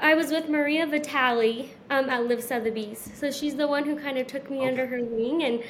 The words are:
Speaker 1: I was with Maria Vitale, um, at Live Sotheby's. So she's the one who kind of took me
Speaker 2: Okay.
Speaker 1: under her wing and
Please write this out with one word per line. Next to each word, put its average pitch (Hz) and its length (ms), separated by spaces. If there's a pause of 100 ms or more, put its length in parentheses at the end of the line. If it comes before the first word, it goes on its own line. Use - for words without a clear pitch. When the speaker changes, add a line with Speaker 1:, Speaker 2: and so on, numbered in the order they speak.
Speaker 1:
I 302 120
was 311 180
with 320 160
Maria 302 380
Vitale, 254 880 (180)
um, 269 180
at 240 200
Live 233 160
Sotheby's. 220 720
So 285 160
she's 294 240
the 294 120
one 285 180
who 294 120
kind 277 220
of 254 80
took 277 240
me 269 80
Speaker 2:
Okay. 262 80
Speaker 1:
under 254 180
her 247 180
wing 233 400
and 233 260